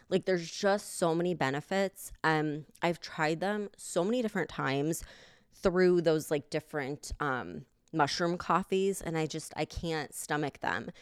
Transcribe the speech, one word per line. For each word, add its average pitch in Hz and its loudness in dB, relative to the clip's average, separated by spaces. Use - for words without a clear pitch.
Like, 190 0
there's 175 0
just 202 0
so 165 2
many 175 2
benefits. 156 -2
Um, 151 2
I've 170 2
tried 156 -2
them 202 -2
so - -2
many 233 0
different 202 -2
times 143 0
through 180 6
those, 156 2
like, 147 0
different, 147 -4
um, 127 -4
mushroom 170 2
coffees, 190 0
and 165 -4
I 156 0
just, 151 -8
I 156 -2
can't 160 -6
stomach 151 -4
them. - -2